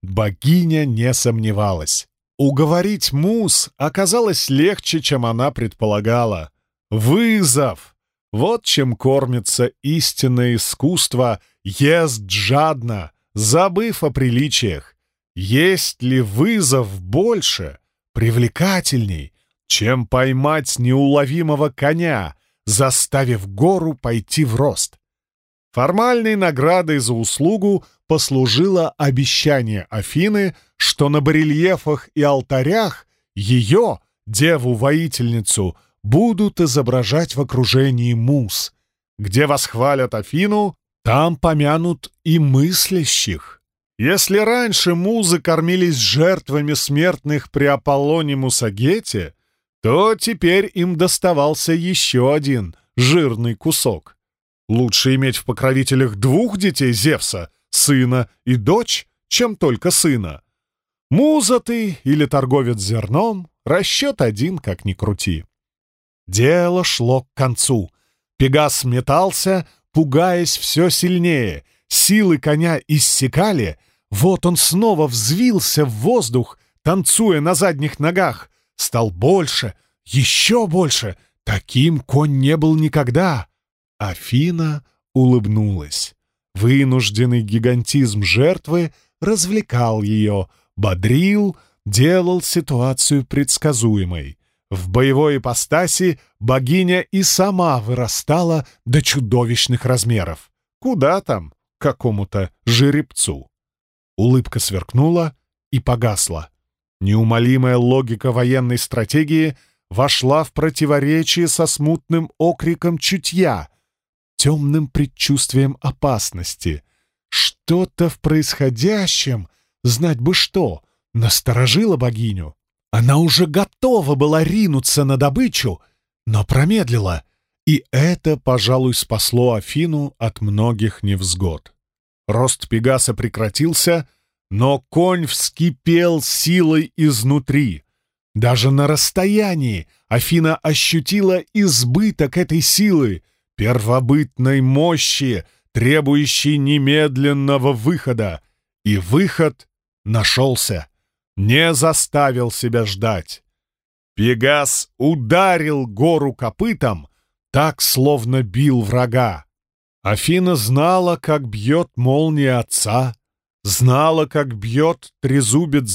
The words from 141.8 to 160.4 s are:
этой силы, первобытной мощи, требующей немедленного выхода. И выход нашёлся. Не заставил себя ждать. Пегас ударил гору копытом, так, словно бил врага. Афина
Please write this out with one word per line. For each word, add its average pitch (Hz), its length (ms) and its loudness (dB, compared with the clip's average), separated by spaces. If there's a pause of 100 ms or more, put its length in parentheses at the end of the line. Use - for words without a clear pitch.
этой 170 240 0
силы, 147 640 0 (320)
первобытной 127 1040 0
мощи, 135 840 0 (260)
требующей 143 880 2
немедленного 139 1120 2
выхода. 113 720 -4 (420)
И 104 140 2
выход 143 720 -2 (340)
нашёлся. 113 840 -2 (500)
Не 135 360 2
заставил 135 800 0
себя 117 340 -2
ждать. 98 580 -6 (720)
Пегас 123 840 0
ударил 151 920 0
гору 139 460 0
копытом, 123 760 -4 (440)
так, 147 300 0
словно 131 600 0
бил 123 380 2
врага. 113 640 -2 (580)
Афина 175 520 0